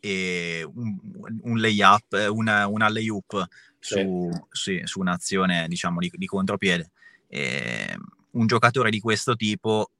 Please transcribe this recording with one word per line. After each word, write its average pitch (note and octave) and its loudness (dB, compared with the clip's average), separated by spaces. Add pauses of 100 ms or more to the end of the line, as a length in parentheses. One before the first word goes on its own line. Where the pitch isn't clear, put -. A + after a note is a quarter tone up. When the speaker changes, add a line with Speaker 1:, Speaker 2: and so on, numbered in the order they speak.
Speaker 1:
e F2+ -4
un, G#2+ -6 (460)
un A#2 -2
layup, G#2 6
eh, G#2 2
una, G#2+ 2
un G#2+ -2
alley-oop G#2+ -2 (320)
su, F#2 -2 (220)
Speaker 2:
Sì. - -4
Speaker 1:
sì, - -6
su - -8
un'azione, F2+ 0
diciamo, F2 -2
di, F2+ -4
di F2+ -8
contropiede. F#2+ 0 (360)
E A#1+ -6 (360)
un A#2 0
giocatore A#2 4
di G#2+ 0
questo A2+ 0
tipo G#2+ 0